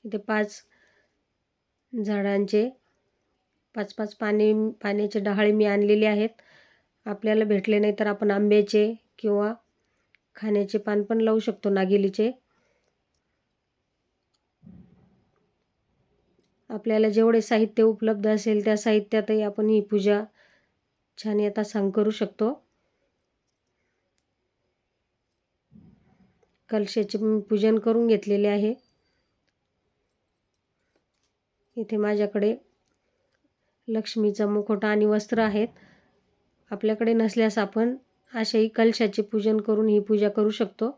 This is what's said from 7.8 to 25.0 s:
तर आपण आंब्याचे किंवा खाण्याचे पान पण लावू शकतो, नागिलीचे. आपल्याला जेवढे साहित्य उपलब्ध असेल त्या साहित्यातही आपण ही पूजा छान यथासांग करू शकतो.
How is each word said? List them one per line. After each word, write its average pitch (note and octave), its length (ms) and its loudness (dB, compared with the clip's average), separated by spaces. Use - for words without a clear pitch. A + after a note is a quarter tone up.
तर G#3+ 80 -2
आपण G#3 240 -2
आंब्याचे G#3 640 2
किंवा G#3 360 -2
खाण्याचे G#3 440 -2
पान G#3 240 -2
पण A3+ 180 -2
लावू A3 180 2
शकतो, G#3 320 -4
नागिलीचे. G3 600 2
आपल्याला A3 400 0
जेवढे A3+ 320 4
साहित्य A3 420 0
उपलब्ध G#3+ 520 0
असेल G#3+ 300 -2
त्या G#3+ 120 2
साहित्यातही G#3+ 680 0
आपण G#3 240 -2
ही A3 140 4
पूजा G#3 440 0
छान G#3 240 -4
यथासांग G#3 500 -2
करू G#3 200 0
शकतो. G#3+ 540 -4